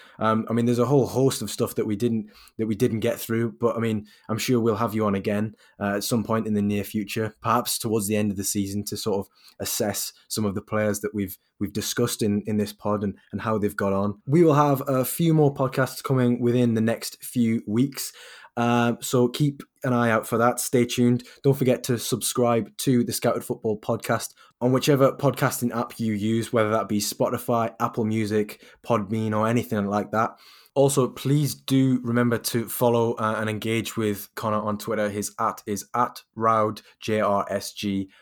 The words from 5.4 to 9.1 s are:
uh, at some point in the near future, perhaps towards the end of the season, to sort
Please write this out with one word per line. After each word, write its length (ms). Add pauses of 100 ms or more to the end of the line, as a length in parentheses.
uh, 180
at 80
some 180
point 240
in 60
the 80
near 240
future, 560
perhaps 360
towards 300
the 80
end 160
of 60
the 80
season, 400
to 100
sort 240